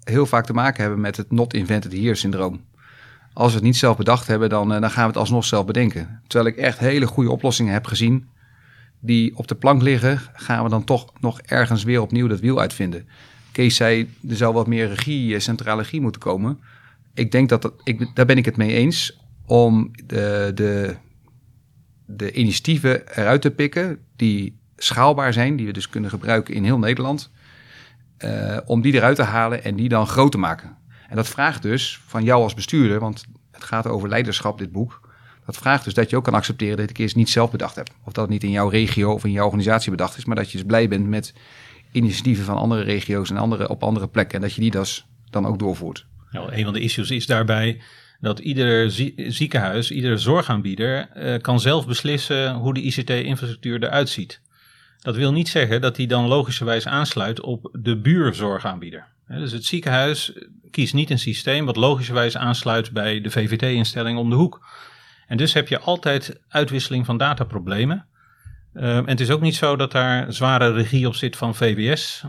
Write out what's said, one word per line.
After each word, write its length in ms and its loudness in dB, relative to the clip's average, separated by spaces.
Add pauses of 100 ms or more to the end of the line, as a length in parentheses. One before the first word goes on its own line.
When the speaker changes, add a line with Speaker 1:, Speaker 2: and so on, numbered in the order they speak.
Speaker 1:
heel 260 2
vaak 200 2
te 60 -4
maken 300 0
hebben 180 0
met 160 -4
het 140 -8
not 240 2
invented 380 -2
here 220 0
syndroom. 500 -2 (680)
Als 180 4
we 60 2
het 100 2
niet 100 6
zelf 200 4
bedacht 300 2
hebben, 220 2
dan, 260 2
eh, 60 0
dan 100 0
gaan 120 0
we 60 4
het 100 -2
alsnog 260 2
zelf 220 0
bedenken. 600 -2
Terwijl 280 2
ik 60 -10
echt 180 0
hele 280 2
goede 240 0
oplossingen 420 0
heb 140 -2
gezien 420 2 (720)
die 360 2
op 100 -8
de 80 -6
plank 280 4
liggen, 380 4 (120)
gaan 320 -2
we 60 0
dan 140 0
toch 360 0
nog 200 -2
ergens 440 0
weer 160 2
opnieuw 260 2
dat 140 0
wiel 200 2
uitvinden. 480 -4 (440)
Kees 240 2
zei, 380 2 (140)
er 80 -4
zou 180 2
wat 120 2
meer 220 0
regie, 460 -2
eh, 60 -2
centrale 420 -2
regie 180 -6
moeten 200 -2
komen. 400 -2 (540)
Ik 160 -2
denk 180 4
dat, 140 2
dat 120 -4 (100)
ik, 300 -4
daar 120 6
ben 100 6
ik 80 4
het 120 0
mee 160 2
eens 480 0 (260)
om 440 6 (160)
de, 480 0
de, 420 0 (1120)
de 260 -8
initiatieven 840 0
eruit 240 4
te 80 2
pikken 480 -2 (180)
die 420 0 (180)
schaalbaar 560 2
zijn, 240 2
die 100 -4
we 60 -6
dus 160 -8
kunnen 220 -6
gebruiken 440 -2
in 100 0
heel 140 4
Nederland, 520 -2 (880)
eh, 480 -4
om 160 0
die 120 4
eruit 240 6
te 60 2
halen 420 0
en 120 -4
die 120 0
dan 180 2
groot 240 4
te 80 0
maken. 380 -4 (320)
En 80 -10
dat 120 0
vraagt 340 -2
dus 440 -4
van 180 -2
jou 180 6
als 120 -2
bestuurder, 460 2
want 240 -6 (260)
het 140 -20
gaat 220 -4
over 220 -2
leiderschap, 500 -2
dit 140 -8
boek. 420 -6 (320)
Dat 100 -10
vraagt 280 0
dus 100 -6
dat 160 2
je 60 0
ook 80 0
kan 100 2
accepteren 420 -2
dat 100 -2
je 60 -12
het 60 -10
een 80 0
keer 100 -6
niet 140 4
zelf 200 4
bedacht 260 -6
hebt. 140 -10 (140)
Of 80 -14
dat 120 -4
het 80 -2
niet 100 -2
in 80 0
jouw 180 2
regio 440 2
of 120 -4
in 60 0
jouw 140 0
organisatie 460 2
bedacht 260 -4
is, 80 -14
maar 120 -2
dat 140 -4
je 60 -10
dus 100 -8
blij 220 4
bent 180 0
met 280 -4 (580)
initiatieven 520 0
van 120 -4
andere 260 0
regio's 480 -2
en 60 -4
andere, 320 -2
op 140 -6
andere 260 -2
plekken. 280 -2
En 40 -4
dat 140 -4
je 60 -6
die 100 2
dus 360 -4 (240)
dan 160 -2
ook 120 -2
doorvoert. 480 -6 (240)
Speaker 2:
Nou, 220 -10
een 120 -2
van 80 -2
de 80 -6
issues 300 -4
is 160 -4
daarbij 540 0 (400)
dat 180 -4
ieder 520 2
zie-, 240 -2 (160)
ziekenhuis, 600 -2
iedere 260 0
zorgaanbieder, 920 0
eh, 300 -6
kan 200 2
zelf 260 2
beslissen 680 -2
hoe 200 -2
de 100 -4
I 60 -2
C 160 -4
T-infrastructuur 760 -4
eruit 260 0
ziet. 320 -10 (580)
Dat 180 -6
wil 160 2
niet 160 0
zeggen 320 2
dat 160 0
die 100 -2
dan 200 0
logischerwijs 600 0
aansluit 540 -4
op 400 -8
de 200 0
buurzorgaanbieder. 1080 0 (180)
Hè, 140 -12
dus 140 -6
het 120 -10
ziekenhuis 680 -2 (380)
kiest 240 -2
niet 160 0
een 80 0
systeem 460 -4
wat 120 -2
logischerwijs 600 2
aansluit 560 -2
bij 280 -4
de 100 -8
V 180 0
V 80 -2
T-instelling 600 -2
om 120 0
de 60 4
hoek. 300 2 (600)
En 100 -4
dus 160 0
heb 160 0
je 100 0
altijd 680 -2
uitwisseling 580 -2
van 100 -2
dataproblemen. 920 -2 (680)
Ehm, 100 -8
en 240 0
het 120 0
is 100 0
ook 100 2
niet 160 2
zo 200 0
dat 160 -2
daar 400 0
zware 400 4
regie 340 2
op 80 -2
zit 220 -4
van 180 -4
V 220 2
W 200 0
S 320 -8